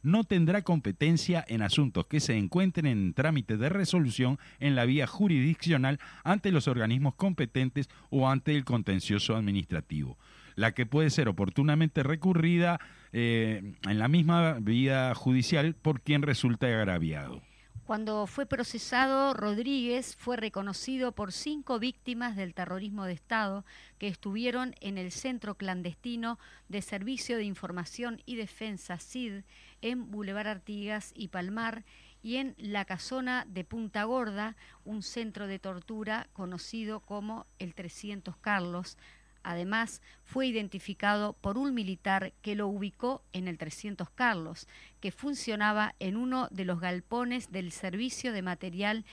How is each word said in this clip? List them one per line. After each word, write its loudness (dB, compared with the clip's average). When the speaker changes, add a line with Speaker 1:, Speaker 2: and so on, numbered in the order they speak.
Speaker 1:
no 4
tendrá 4
competencia 2
en 0
asuntos 2
que 0
se 2
encuentren 2
en 2
trámite 2
de 2
resolución 2
en 4
la 4
vía 4
jurisdiccional 4
ante 2
los 4
organismos 4
competentes 0
o 4
ante 4
el 2
contencioso 2
administrativo, -2
la 2
que 0
puede 4
ser 4
oportunamente 2
recurrida, 4
eh, 2
en 2
la 4
misma 6
vía 4
judicial 4
por 0
quien 4
resulta 2
agraviado. 0
Speaker 2:
Cuando -2
fue -6
procesado, 0
Rodríguez -2
fue -4
reconocido -4
por -6
cinco -4
víctimas -4
del -6
terrorismo -6
de -4
Estado -4
que -6
estuvieron -4
en -6
el -6
Centro -6
Clandestino -6
de -6
Servicio -6
de -2
Información -8
y -10
Defensa, -8
cid, -8
en -6
Boulevard -6
Artigas -6
y -10
Palmar, -6
y -4
en -4
la -4
casona -4
de -8
Punta -4
Gorda, -4
un -8
centro -8
de -6
tortura -8
conocido -8
como -10
el -10
trescientos -12
Carlos. -2
Además, -4
fue -2
identificado -2
por -4
un 0
militar -2
que -4
lo -2
ubicó -4
en -4
el -6
trescientos -8
Carlos, -2
que -4
funcionaba 0
en -2
uno -2
de -6
los -2
galpones -4
del -6
Servicio -6
de -4
Material -4